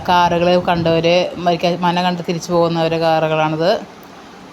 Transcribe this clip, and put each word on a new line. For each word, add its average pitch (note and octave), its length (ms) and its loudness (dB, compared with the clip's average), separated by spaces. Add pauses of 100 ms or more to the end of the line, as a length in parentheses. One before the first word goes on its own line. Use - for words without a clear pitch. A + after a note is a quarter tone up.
കാറുകൾ F3 400 2 (200)
കണ്ടവർ, E3 380 0 (380)
മരിക്ക-, F3 400 0
മന F3 220 0
കണ്ട് F3 220 -2
തിരിച്ചു F3 260 -6
പോകുന്നവരുടെ E3 500 0
കാറുകളാണിത്. D#3+ 680 0 (840)